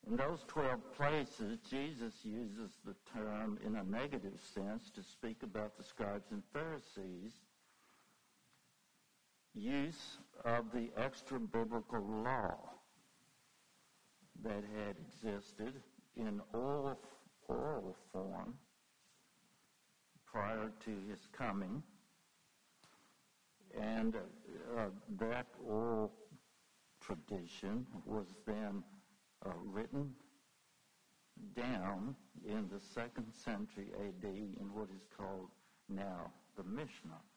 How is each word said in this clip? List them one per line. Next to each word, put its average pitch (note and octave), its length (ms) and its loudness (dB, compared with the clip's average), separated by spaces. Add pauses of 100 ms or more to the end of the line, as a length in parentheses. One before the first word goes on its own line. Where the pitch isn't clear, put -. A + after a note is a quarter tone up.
In A3 100 6
those D#3 300 4
twelve C3 340 6 (140)
places, C#3 640 4 (120)
Jesus C3 420 0 (100)
uses A2 500 -2 (120)
the G3 100 -6 (200)
term G#2+ 500 0
in A2 120 2
a G2+ 80 0
negative G#2+ 540 2 (160)
sense G#2 360 -2
to G#2 120 -10
speak A2+ 400 -6
about G#2+ 360 -2
the - 60 -8
scribes G2+ 480 -2
and G#2 100 -2 (100)
Pharisees' A2+ 800 -4 (2250)
use C4+ 640 0 (260)
of A#2 280 6
the A#2 260 2
extra-biblical A#2 1040 2
law G#2+ 560 4 (1800)
that G#2 220 2 (120)
had G#2 200 -2 (100)
existed A2 680 -4 (420)
in G3+ 260 0 (100)
oral, C#3 460 2 (480)
oral B2+ 500 0 (160)
form F#2+ 420 -2 (1700)
prior G#2+ 440 2 (140)
to A2+ 60 -4 (180)
his G2+ 240 -8
coming. G2+ 480 0 (2000)
And, A2+ 380 4
uh, A2+ 680 -2 (320)
that A#2 280 4 (180)
oral A2 480 6 (880)
tradition F#3 840 -2 (180)
was G#3 220 0 (200)
then A2 360 0 (640)
uh, G2 60 -2 (140)
written A#2+ 480 0 (1400)
down G#2+ 580 2 (320)
in - 220 0
the - 120 -4 (140)
second A#2 380 -2
century G#2 560 -2 (100)
A G2+ 220 -2
D G2 400 -2
in G2+ 140 -4
what G#2+ 200 -2
is F#2+ 120 -14 (100)
called F#2+ 320 -4 (400)
now F#2+ 420 -2 (260)
the G2 80 -6
Mishnah. F2+ 580 -4 (140)